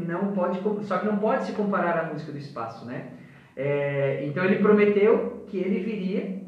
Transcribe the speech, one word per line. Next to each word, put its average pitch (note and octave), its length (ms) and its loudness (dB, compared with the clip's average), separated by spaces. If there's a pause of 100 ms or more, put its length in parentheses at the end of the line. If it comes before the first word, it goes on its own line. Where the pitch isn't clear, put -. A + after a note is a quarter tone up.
não F#3+ 260 -2
pode F#3 280 0
com-, G#3 220 -2
só F#3 160 -2
que G#3 80 -2
não G#3 120 2
pode A3 260 2
se - 80 -6
comparar F3+ 460 0
à D#3+ 140 -4
música D3+ 200 -8
do C#3+ 60 -10
espaço, A#2 480 -10
né? B2 220 -10 (480)
É, C#3+ 720 0
então F3 180 -2
ele G3+ 120 4
prometeu G#3 920 4
que F#3+ 120 -6
ele F#3+ 220 0
viria, G3 680 -4